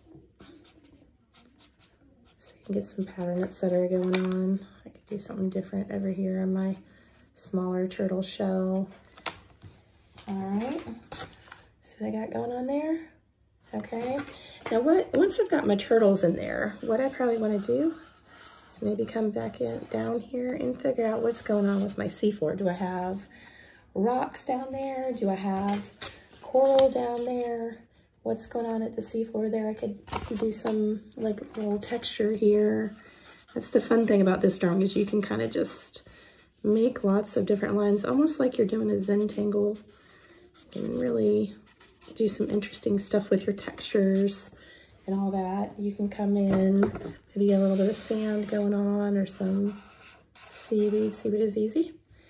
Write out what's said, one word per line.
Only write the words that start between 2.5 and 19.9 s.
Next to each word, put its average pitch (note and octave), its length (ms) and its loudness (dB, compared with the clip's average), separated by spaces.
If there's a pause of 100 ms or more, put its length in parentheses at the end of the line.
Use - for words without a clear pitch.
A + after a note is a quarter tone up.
you - 100 -20
can G3 100 -4
get G3 100 -4
some F#3+ 200 -6
pattern, F3+ 380 -4
et - 100 -6
cetera, F3+ 360 0
going F#3 260 0
on. F#3 440 0 (260)
I - 40 -18
could - 180 -20
do G#3 100 -8
something G3 320 -4
different G3 420 -6
over G3 180 -4
here F#3 300 -2
on F#3+ 140 0
my F#3+ 240 -2 (560)
smaller F#3 540 -2
turtle F#3+ 340 -4
shell. F#3+ 680 -2 (1400)
All G3+ 80 -6
right. G#3 460 -4 (1000)
See - 220 -14
what G#3+ 120 -4
I A3 100 -4
got - 80 -8
going A#3 180 -4
on B3 160 -4
there? D#4 420 -2 (680)
Okay. A#3 440 -6 (500)
Now A3+ 120 2
what, D#4+ 340 4
once F#4+ 240 4
I've F#4+ 100 2
got - 160 2
my G3+ 100 4
turtles G3+ 480 6
in F3+ 120 4
there, - 460 -4
what A3+ 200 0
I C4+ 80 2
probably A#3 300 0
wanna G#3+ 180 0
do C4 380 0 (760)
is - 120 -10
maybe G#3+ 200 0
come A3 280 -2
back - 300 -4
in, A#3 280 -4
down A3+ 300 -2